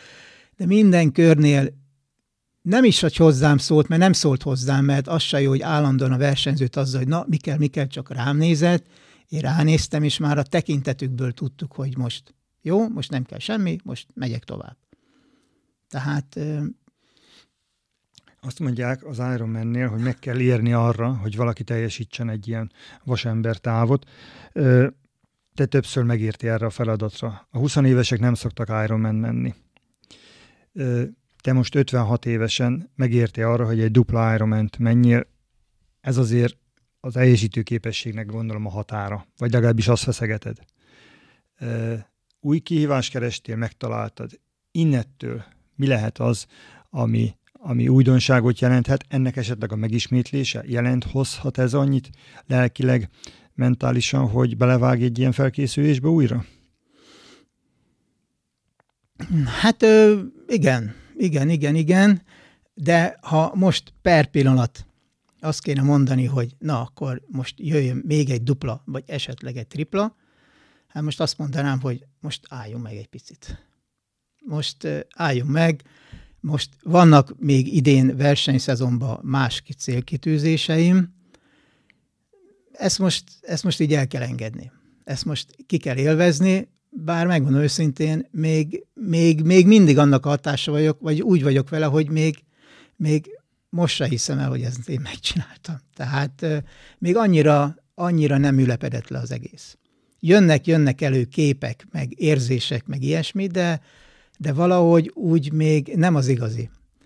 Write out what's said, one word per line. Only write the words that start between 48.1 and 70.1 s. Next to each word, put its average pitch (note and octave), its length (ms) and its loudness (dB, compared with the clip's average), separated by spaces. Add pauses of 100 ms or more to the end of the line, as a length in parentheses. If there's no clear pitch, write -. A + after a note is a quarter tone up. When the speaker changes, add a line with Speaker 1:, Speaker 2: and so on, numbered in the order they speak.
Speaker 2:
jelenthet? B2+ 480 0
Ennek C3 280 -2
esetleg A2 360 -6
a A2 40 -6
megismétlése? A#2 920 -4
Jelent, A#2+ 360 -2
hozhat - 540 -6
ez B2+ 160 0
annyit C#3 360 0 (360)
lelkileg, B2+ 640 0 (440)
mentálisan, B2 760 0
hogy A#2 280 0
belevág B2 460 2
egy A#2+ 140 -2
ilyen C3 140 0
felkészülésbe C#3 760 0
újra? A#2+ 380 2 (3000)
Speaker 1:
Hát, G3+ 380 0
ö, G#3+ 360 6 (280)
igen. B2+ 560 -2 (140)
Igen, D3+ 320 0
igen, D3 260 0
igen. F#3 460 4 (520)
De E3+ 480 0
ha D#3+ 340 0
most F#3 460 0
per E3 260 4
pillanat C3 580 0 (540)
azt D#3 220 -6
kéne C#3 200 -4
mondani, C3+ 440 2
hogy B2 340 -4
na, D3 220 -4
akkor B2+ 460 -10
most C3 300 -10
jöjjön C#3+ 480 -2
még D3+ 240 0
egy A#2+ 140 -4
dupla, C3 420 -4
vagy C3+ 220 -10
esetleg B2+ 500 -12
egy A2+ 100 -12
tripla, G3+ 480 -6 (720)